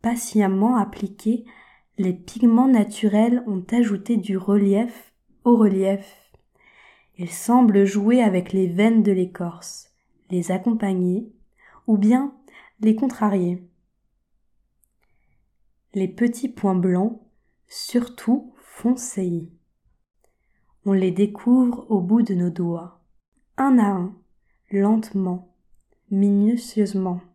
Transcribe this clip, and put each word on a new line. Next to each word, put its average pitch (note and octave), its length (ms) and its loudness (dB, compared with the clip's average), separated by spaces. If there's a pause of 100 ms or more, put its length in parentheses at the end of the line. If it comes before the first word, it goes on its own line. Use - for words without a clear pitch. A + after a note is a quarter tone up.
Patiemment G#3+ 720 0
appliqués, G#3+ 680 -4 (520)
les F#3 160 0
pigments A#3 540 2
naturels A3+ 800 2
ont F#3 240 -6
ajouté A3+ 460 0
du F#3+ 200 -4
relief G3+ 760 0 (300)
au A#3+ 140 6
relief. G3 760 0 (880)
Ils F3 140 -10
semblent A3+ 540 2
jouer G#3 360 2
avec F#3 320 0
les F#3 140 0
veines G#3+ 340 2
de G3+ 100 2
l'écorce, F3+ 840 -6 (340)
les F3+ 220 -4
accompagner F#3+ 800 -2 (560)
ou G#3+ 100 2
bien B3 360 2 (460)
les A3 160 4
contrarier. G3 680 -2 (2250)
Les F#3+ 140 -2
petits A#3+ 420 -4
points F#3+ 260 -2
blancs, F#3 460 0 (460)
surtout - 920 -4
foncés. F3+ 920 -6 (1400)
On G3 80 0
les F#3 180 0
découvre A#3+ 800 0
au G#3 100 2
bout G#3 240 2
de G3+ 100 -2
nos F3 160 0
doigts, E3+ 520 -8 (560)
un C4 200 4
à G#3 140 4
un, F#3 240 -6 (560)
lentement, G3 840 -2 (560)
minutieusement. G3+ 1120 0 (140)